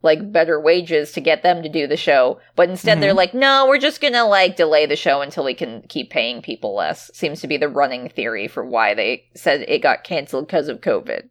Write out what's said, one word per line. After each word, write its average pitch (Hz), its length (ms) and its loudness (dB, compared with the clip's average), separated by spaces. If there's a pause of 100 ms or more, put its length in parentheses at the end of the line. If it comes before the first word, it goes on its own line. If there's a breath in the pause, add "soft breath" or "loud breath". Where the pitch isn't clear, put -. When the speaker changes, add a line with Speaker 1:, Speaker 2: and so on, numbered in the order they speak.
Speaker 1:
like, 156 300 2
better 160 280 2
wages 165 520 2
to 170 100 -6
get 156 200 2
them 175 200 2
to 156 80 -8
do 156 160 -2
the 147 100 -2
show. 135 420 2 (180 soft breath)
But 175 120 4
instead 185 320 0
they're 196 120 2
Speaker 2:
Mm-hmm. 190 40 4
Speaker 1:
like, 185 180 2
"No, 269 320 4
we're 277 120 4
just 285 240 -2
gonna, 240 240 2
like, 185 300 4
delay 156 280 4
the 147 120 0
show 143 260 0
until 139 220 -6
we 131 100 -2
can 113 340 -10
keep 131 220 -10
paying 117 320 -4
people 107 320 -8
less." 85 400 -6
Seems 151 260 -6
to 147 80 -12
be 147 80 -2
the 147 140 -2
running 127 400 -2
theory 110 380 -6
for - 180 -10
why 113 260 0
they 107 320 -4 (100)
said 143 320 -2
it 147 120 0
got 127 260 0
canceled 147 460 -6
'cause 151 180 -2
of 117 140 -10
covid. 87 480 -4